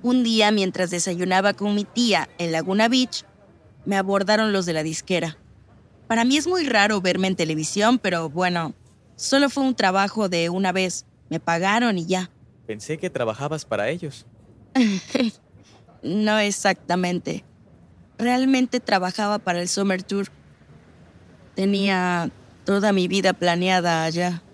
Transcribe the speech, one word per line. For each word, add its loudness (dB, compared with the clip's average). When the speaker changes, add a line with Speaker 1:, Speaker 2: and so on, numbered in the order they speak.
Speaker 1:
Un 2
día, 4
mientras 0
desayunaba 0
con -2
mi 0
tía 0
en -4
Laguna 0
Beach, 0
me -2
abordaron 2
los 0
de -4
la -2
disquera. -4
Para 0
mí 4
es 0
muy 0
raro 2
verme 0
en 0
televisión, 0
pero -2
bueno, -2
solo 2
fue -2
un 0
trabajo 0
de 0
una 0
vez. -2
Me -4
pagaron 0
y -6
ya. -2
Speaker 2:
Pensé -8
que -6
trabajabas -4
para -2
ellos. -10
Speaker 1:
<laughs> 0
No 0
exactamente. -2
Realmente 2
trabajaba 0
para -2
el -6
Summer 0
Tour. -6
Tenía 0
toda 2
mi 2
vida 2
planeada 0
allá. -2